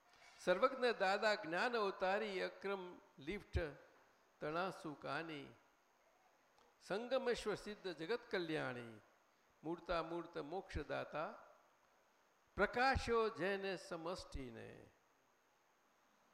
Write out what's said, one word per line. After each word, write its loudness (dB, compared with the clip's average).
સર્વજ્ઞ 6
દાદા 4
જ્ઞાન 2
અવતારી 2
અક્રમ -4
લિફ્ટ -4
તણાસુ -2
કાની, -4
સંગમેશ્વર 0
સિદ્ધ -8
જગત -2
કલ્યાણી, -2
મૂર્તા -2
મૂર્ત -4
મોક્ષદાતા, -4
પ્રકાશો 4
જેને 0
સમષ્ટિને. -8